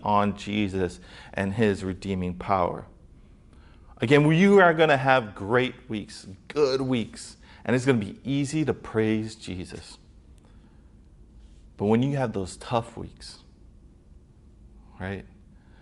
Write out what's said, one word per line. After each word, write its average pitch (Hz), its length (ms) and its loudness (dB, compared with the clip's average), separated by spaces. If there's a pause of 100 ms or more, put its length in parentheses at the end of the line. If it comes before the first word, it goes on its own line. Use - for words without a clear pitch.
on 104 340 2
Jesus 95 640 -2 (340)
and 98 200 -2
his 101 300 0
redeeming 92 520 -6
power. 90 500 -2 (1160)
Again, 147 300 4
you 196 280 6
are 175 140 8
gonna 156 240 4
have 131 360 2
great 120 400 0 (160)
weeks, - 380 -10 (200)
good 135 340 0
weeks, 127 560 -4 (280)
and 117 100 0
it's 127 100 0
gonna 131 120 4
be 95 260 -6
easy 139 420 -2
to 123 80 0
praise 110 640 -2
Jesus. - 640 -14 (1800)
But 101 100 -4
when 113 180 4
you 139 140 -2
have 123 160 -2
those 95 240 -6
tough - 380 -6
weeks, - 440 -18 (1600)
right? 95 260 -10 (560)